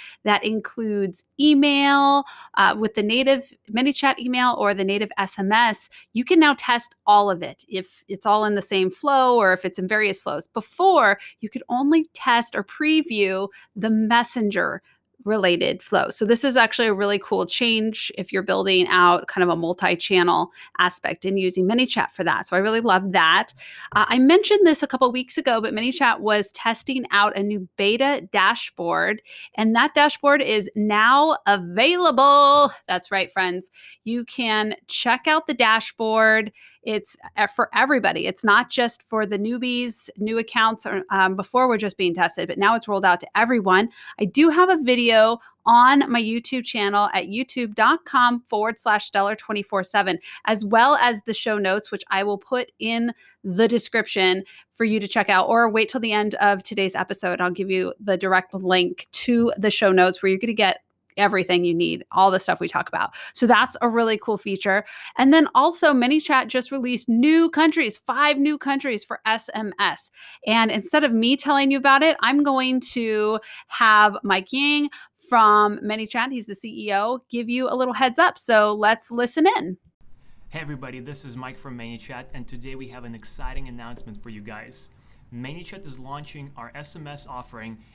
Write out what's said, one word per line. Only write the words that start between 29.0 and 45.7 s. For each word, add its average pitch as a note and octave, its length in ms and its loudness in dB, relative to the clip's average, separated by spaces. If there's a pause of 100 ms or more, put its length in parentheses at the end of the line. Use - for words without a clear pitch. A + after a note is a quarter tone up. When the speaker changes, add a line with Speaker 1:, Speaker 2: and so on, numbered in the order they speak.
Speaker 1:
and A3 220 0
that C4+ 180 2
dashboard C#4+ 480 2
is G#3 320 -2
now A3+ 640 2 (100)
available. C#4 1300 4 (160)
That's F3+ 240 -4
right, F#3+ 200 -2
friends. F#3 380 -4 (320)
You A#3 220 -6
can G#3+ 500 -2 (140)
check B3 400 -2
out D#4 180 0
the D4+ 80 -2
dashboard. A3 960 2 (340)
It's, G#3+ 320 -6 (200)
uh, G#3 100 2
for - 260 -4
everybody. A3+ 540 0
It's F#3 160 -8
not A3+ 260 4
just - 360 -4
for A3 200 -4
the G3+ 140 -4
newbies, A#3+ 800 -4
new G#3+ 200 -4
accounts. A3+ 480 -2
Or, G3+ 260 -6
um, F#3+ 260 0
before B3 320 0
were A3+ 100 0
just G3+ 180 -6
being F3+ 160 0
tested, F3 360 -2
but - 100 -6
now G3+ 160 2
it's A3+ 140 -6
rolled G3 160 -2
out F3+ 160 4
to - 160 -18
everyone. A3 520 2 (300)
I G#3+ 60 0
do C#4 240 4
have F4 200 4
a F4 140 2
video A#3+ 300 2 (520)
on B3 460 6